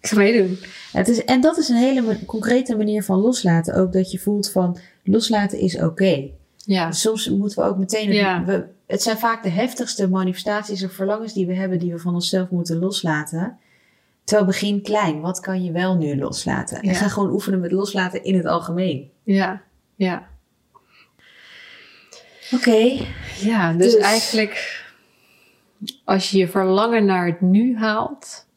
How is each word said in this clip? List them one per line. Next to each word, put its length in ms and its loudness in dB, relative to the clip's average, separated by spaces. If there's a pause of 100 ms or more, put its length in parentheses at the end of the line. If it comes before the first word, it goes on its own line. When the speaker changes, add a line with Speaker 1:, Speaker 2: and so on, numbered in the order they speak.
Speaker 1:
Ik 80 -8
ga 60 0
meedoen. 420 4 (340)
Speaker 2:
Het 160 0
is, 160 0
en 180 2
dat 160 4
is 120 0
een 60 4
hele 260 4
ma-, 240 -2
concrete 520 0
manier 260 0
van 160 2
loslaten. 560 2
Ook 180 2
dat 180 0
je 80 -8
voelt 320 -2
van, 260 0 (260)
loslaten 560 0
is 220 0
oké. 480 0 (280)
Speaker 1:
Ja. 300 -2
Speaker 2:
Dus 140 -4
soms 280 -2
moeten 340 -2
we 60 2
ook 80 -2
meteen... 300 -2
Het, 80 2
Speaker 1:
Ja. 300 0
Speaker 2:
we, 200 -2 (220)
het 140 -4
zijn 160 -2
vaak 260 -2
de 60 -2
heftigste 600 -2
manifestaties 760 -2
of 80 -8
verlangens 420 -4
die 140 0
we 60 -4
hebben... 260 -2
die 120 -4
we 80 -8
van 140 -4
onszelf 360 -2
moeten 300 -2
loslaten. 760 -4 (680)
Terwijl 240 2
begin 340 -2
klein. 400 -2
Wat 180 -6
kan 240 -4
je 80 -4
wel 260 0
nu 200 0
loslaten? 640 -4
En 80 -2
Speaker 1:
Ja. 40 2
Speaker 2:
ga 140 0
gewoon 240 0
oefenen 280 -2
met 120 -2
loslaten 520 -2
in 120 0
het 100 2
algemeen. 640 -2 (140)
Speaker 1:
Ja, 380 0 (340)
ja. 320 -2 (2250)
Speaker 2:
Oké. 520 4 (340)
Speaker 1:
Ja, 340 2
dus 200 6
Speaker 2:
Dus 80 8
Speaker 1:
eigenlijk, 840 0 (1160)
als 280 0
je 60 4
je 100 4
verlangen 580 2
naar 200 2
het 160 -2
nu 360 4
haalt 800 -4